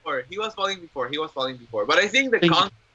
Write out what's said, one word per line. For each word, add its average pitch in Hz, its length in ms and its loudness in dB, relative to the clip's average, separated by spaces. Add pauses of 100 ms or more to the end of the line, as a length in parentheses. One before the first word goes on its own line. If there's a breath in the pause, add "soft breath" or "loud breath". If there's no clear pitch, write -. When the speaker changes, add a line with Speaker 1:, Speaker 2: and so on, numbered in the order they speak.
Speaker 1:
falling 143 160 -4
before. 123 100 -8
He 185 80 -10
was 220 160 -6
falling 196 280 -4
before. 135 280 -8
He 147 80 -6
was 156 140 -6
falling 131 260 -6
before. 123 280 -4
But 151 120 4
I 202 100 4
think 254 240 2
the 220 80 4
Speaker 2:
Thank 170 120 6
you. 165 80 4
Speaker 1:
contact 196 160 0 (200)